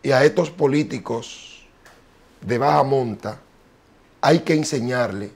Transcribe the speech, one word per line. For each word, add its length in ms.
Y 100
a 120
estos 260
políticos 1120
de 180
baja 240
monta 580
hay 200
que 140
enseñarle 800